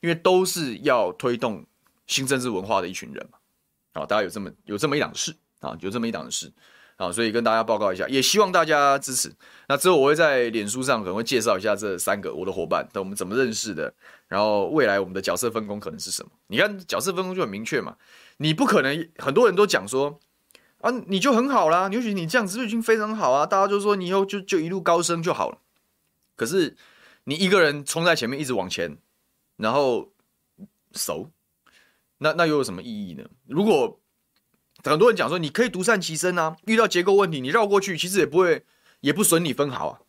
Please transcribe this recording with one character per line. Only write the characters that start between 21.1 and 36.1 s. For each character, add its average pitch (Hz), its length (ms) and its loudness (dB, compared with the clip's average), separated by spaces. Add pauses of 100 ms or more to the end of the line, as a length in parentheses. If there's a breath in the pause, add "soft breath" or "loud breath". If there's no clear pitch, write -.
就 277 120 4
很 240 160 4
好 208 200 4
啦， 180 200 4
你 190 60 -4
就 240 60 -2
觉 233 80 -4
得 202 60 -2
你 175 120 -2
这 202 120 0
样 214 80 0
子 185 100 -6
就 254 80 -4
已 220 40 -4
经 226 140 -2
非 226 140 4
常 214 180 -4
好 160 180 2
啊， 147 120 4
大 190 160 2
家 196 80 2
就 202 100 0
说 202 180 2
你 185 100 -6
以 180 60 -2
后 196 120 2
就， 196 160 -6
就 190 180 -2
一 160 100 0
路 185 120 -4
高 170 220 2
升 170 200 -2
就 165 120 0
好 92 160 -4
了。 - 80 -16 (760)
可 113 120 -2
是 160 300 0 (480 soft breath)
你 139 100 -4
一 185 140 0
个 190 120 6
人 147 240 2
冲 165 200 -4
在 170 120 4
前 113 120 -4
面 139 120 -6
一 151 40 -6
直 127 100 -4
往 95 140 -2
前， 85 280 -6 (600)
然 110 160 -2
后， 131 400 0 (800)
so， 92 380 -8 (880 soft breath)
那， 151 160 0
那 170 120 2
又 156 100 2
有 135 80 2
什 98 80 -6
么 90 100 -10
意 104 260 -8
义 82 60 -14
呢？ 64 100 -16 (220)
如 160 180 -2
果 147 360 2 (840)
很 147 140 2
多 220 100 8
人 214 80 4
讲 170 120 0
说， 175 100 -2
你 160 100 -4
可 220 160 0
以 247 40 0
独 185 140 -6
善 208 180 2
其 160 160 -8